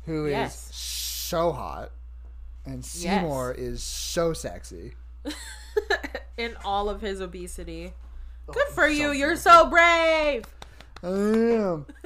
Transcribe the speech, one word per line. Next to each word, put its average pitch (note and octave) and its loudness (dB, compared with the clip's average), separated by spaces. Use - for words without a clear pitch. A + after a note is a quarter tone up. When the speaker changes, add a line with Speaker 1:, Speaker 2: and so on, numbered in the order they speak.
Speaker 1:
who D#3+ -2
is - 0
Speaker 2:
Yes. - -4
Speaker 1:
so - -2
hot, F#2+ -8
and C3+ -10
Speaker 2:
Yes. B2 -12
Speaker 1:
Seymour E3 -2
is B2 -6
so - -2
sexy. F2+ -10
Speaker 2:
<laughs> D4+ -6
In A#3 -6
all G3+ 0
of G3+ -4
his G3 -4
obesity. F3 -10
Speaker 1:
Oh, - -12
Speaker 2:
Good C#5 2
for D#4 4
Speaker 1:
he's D4+ 2
Speaker 2:
you. D4 2
Speaker 1:
so - 2
Speaker 2:
You're C#4 2
Speaker 1:
beautiful. F4 8
Speaker 2:
so E4 12
brave. D#4+ 6
Speaker 1:
I F3 -6
am. G#3 2